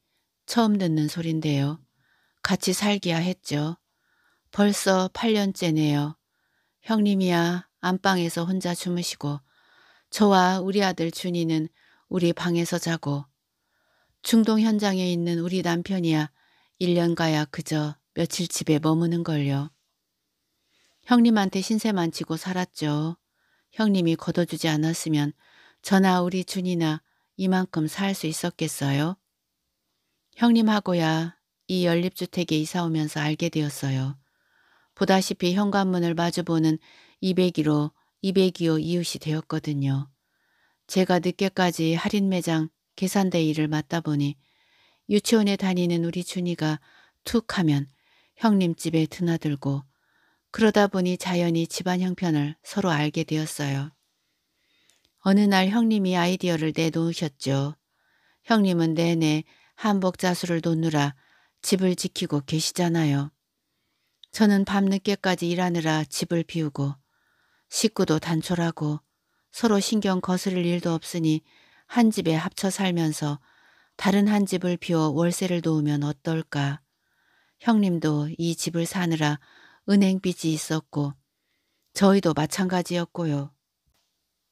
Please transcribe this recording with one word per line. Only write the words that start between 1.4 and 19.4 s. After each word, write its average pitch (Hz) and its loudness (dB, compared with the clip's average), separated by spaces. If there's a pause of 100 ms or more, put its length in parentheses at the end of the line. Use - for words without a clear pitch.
같이 185 -2
살기야 196 -2
했죠. 165 -4 (760)
벌써 196 2
팔 226 0
년째네요. 156 0 (640)
형님이야 180 0 (100)
안방에서 180 0
혼자 175 -2
주무시고 165 -6 (720)
저와 190 4
우리 190 0
아들 180 -2
준이는 165 -2 (400)
우리 175 2
방에서 170 0
자고 143 -4 (960)
중동 220 4
현장에 208 2
있는 170 0
우리 180 -2
남편이야 170 0 (500)
일 175 2
년 170 2
가야 156 0
그저 151 -4 (180)
며칠 165 -4
집에 156 0
머무는걸요. 160 0 (1300)